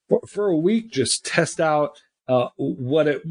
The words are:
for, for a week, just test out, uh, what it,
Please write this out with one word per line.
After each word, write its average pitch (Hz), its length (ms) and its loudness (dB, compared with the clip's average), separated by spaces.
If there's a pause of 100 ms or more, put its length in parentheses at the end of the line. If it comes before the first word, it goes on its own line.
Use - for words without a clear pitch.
for, - 200 2
for 202 200 -4
a 175 80 2
week, 220 360 0
just - 340 -2
test - 340 -2
out, 151 400 0 (280)
uh, 127 280 2
what 139 520 0
it, 143 240 0